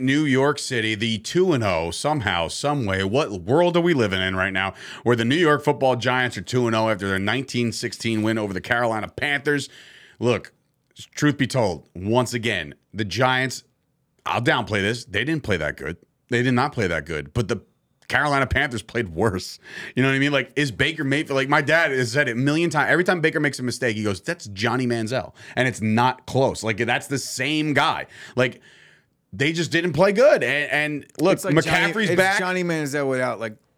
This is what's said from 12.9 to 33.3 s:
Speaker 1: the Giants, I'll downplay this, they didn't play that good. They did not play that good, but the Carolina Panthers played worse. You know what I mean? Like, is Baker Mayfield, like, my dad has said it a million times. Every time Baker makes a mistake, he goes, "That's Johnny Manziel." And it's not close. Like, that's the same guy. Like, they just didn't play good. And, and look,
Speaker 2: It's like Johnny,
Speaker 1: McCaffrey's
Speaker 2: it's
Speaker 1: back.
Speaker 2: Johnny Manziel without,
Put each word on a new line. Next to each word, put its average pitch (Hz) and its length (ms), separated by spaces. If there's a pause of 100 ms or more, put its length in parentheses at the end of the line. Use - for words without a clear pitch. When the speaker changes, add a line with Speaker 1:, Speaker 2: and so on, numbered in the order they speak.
Speaker 1:
the 107 140
Giants, 127 580 (640)
I'll 95 160
downplay 117 400
this, 117 240
they 101 180
didn't 156 200
play 98 140
that 73 200
good. 76 200 (320)
They 120 120
did 127 140
not 139 180
play 107 140
that 80 180
good, 73 300
but 98 140
the 113 120 (460)
Carolina 139 380
Panthers 127 380
played 113 320
worse. 92 420 (380)
You 127 80
know 135 60
what 135 60
I 135 40
mean? 143 120
Like, 135 240
is 143 160
Baker 151 320
Mayfield, 139 320
like, 135 140
my 147 140
dad 156 260
has 127 220
said 139 180
it 113 40
a - 20
million 147 340
times. 139 220
Every 165 120
time 180 160
Baker 156 200
makes 147 180
a 127 60
mistake, 117 340
he 107 60
goes, 101 180
"That's 170 280
Johnny 117 360
Manziel." 120 480 (220)
And 127 120
it's 117 140
not 113 460
close. 123 360
Like, 107 140
that's 120 300
the 139 100
same 151 560
guy. 135 320 (300)
Like, 127 260 (720)
they 139 200
just 160 180
didn't 165 220
play 190 180
good. 233 320
And, 135 280
and 147 340 (140)
look, 190 140
Speaker 2:
It's 196 120
like 180 100 (100)
Johnny, 170 280
Speaker 1:
McCaffrey's 214 180
Speaker 2:
it's 180 40
Speaker 1:
back. 190 220
Speaker 2:
Johnny 185 260
Manziel 147 460
without, 127 300